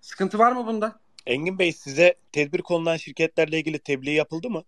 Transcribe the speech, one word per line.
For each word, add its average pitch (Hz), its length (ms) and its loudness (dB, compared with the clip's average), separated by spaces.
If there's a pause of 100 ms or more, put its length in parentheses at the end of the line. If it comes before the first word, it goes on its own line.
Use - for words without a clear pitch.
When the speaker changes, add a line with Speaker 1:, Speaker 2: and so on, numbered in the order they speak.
(120)
Speaker 1:
Sıkıntı 190 280 -2
var 240 120 6
mı 247 160 -6
bunda? 220 320 -4 (260)
Speaker 2:
Engin 165 340 -2
Bey, 175 120 2
size 151 440 4 (160)
tedbir 147 300 -2
konulan 165 360 0
şirketlerle 160 640 0
ilgili 151 200 -4
tebliğ 135 320 -4
yapıldı 156 380 -2
mı? 165 180 -6